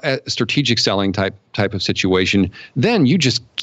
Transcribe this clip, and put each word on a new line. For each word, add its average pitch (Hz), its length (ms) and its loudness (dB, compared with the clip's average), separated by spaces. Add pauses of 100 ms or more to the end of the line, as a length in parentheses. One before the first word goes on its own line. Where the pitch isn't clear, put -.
a 135 260 -4
strategic 120 480 0
selling 98 340 0
type, 98 220 -2 (200)
type 101 200 -2
of 95 80 -6
situation, 92 720 0 (240)
then 185 320 2
you 170 100 4
just, 131 240 0 (220)